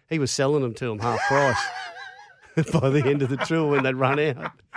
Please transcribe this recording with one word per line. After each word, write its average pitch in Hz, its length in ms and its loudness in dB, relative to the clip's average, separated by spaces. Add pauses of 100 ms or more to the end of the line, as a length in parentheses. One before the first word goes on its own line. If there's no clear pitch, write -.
he 160 100 -2
was 131 120 0
selling 139 300 2
them 120 140 -2
to 123 160 -6
'em 107 80 -6
half 113 280 -2
price 139 340 2 (920)
<laughs> 156 160 0
by 135 180 4
the 139 160 2
end 143 160 2
of 131 80 0
the 135 80 -2
tour 160 340 0
when 139 120 2
they'd 131 120 0
run 135 240 2
out. 151 320 -2 (260)